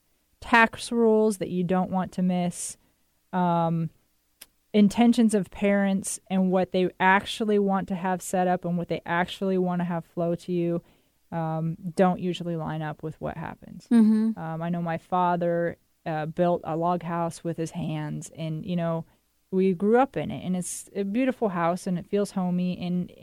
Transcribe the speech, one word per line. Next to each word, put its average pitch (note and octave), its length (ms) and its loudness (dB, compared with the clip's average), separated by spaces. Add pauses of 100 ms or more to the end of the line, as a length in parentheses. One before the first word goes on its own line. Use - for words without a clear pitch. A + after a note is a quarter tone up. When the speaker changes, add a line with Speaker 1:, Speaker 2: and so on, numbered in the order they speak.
(420)
Speaker 1:
Tax - 500 2
rules A3 460 4
that - 120 -6
you F3+ 140 -2
don't F#3 280 0
want F#3 200 -2
to - 100 -4
miss, F3+ 540 -2 (560)
um, E3+ 580 0 (840)
intentions A3+ 600 6
of G3 180 0
parents G3+ 680 0 (100)
and F#3+ 220 2
what F#3 220 2
they F#3 160 2 (100)
actually G3 580 2
want F#3+ 300 0
to G3 80 -4
have F3+ 260 -2
set F#3 240 0
up F3+ 200 0
and F3 120 -2
what E3+ 120 -4
they E3 160 -4
actually F3+ 520 -2
want F3+ 220 0
to F3 60 -2
have E3+ 180 -4
flow E3+ 320 -4
to - 160 -8
you, E3+ 300 0 (500)
um, D#3+ 460 -4 (180)
don't F#3 240 4
usually E3+ 380 -4
line D#3 240 -6
up D3+ 200 -8
with D#3 200 -8
what D3+ 160 -6
happens. - 520 -14
Speaker 2:
Mm-hmm. A3 480 4
Speaker 1:
Um, D#3+ 240 -8
I E3 60 -4
know F3 140 -2
my E3 160 -2
father, F3 800 0 (280)
uh, D#3 200 -4
built F3 400 0
a D#3 100 -4
log E3+ 280 0
house E3+ 380 -4
with E3+ 140 -6
his E3 160 -6
hands, D3+ 640 -6
and, D#3+ 280 -6
you F3+ 100 -4
know, E3 300 -2 (440)
we F#3+ 240 2
grew G3+ 240 2
up C4+ 200 2
in D3+ 120 -4
it, - 160 -8
and F3+ 120 -2
it's - 360 -10
a G3+ 100 -4
beautiful A#3+ 440 0
house, F3 400 -2
and F3+ 100 0
it - 80 -10
feels G3+ 260 -2
homey, F3+ 460 -2
and, F3+ 460 -4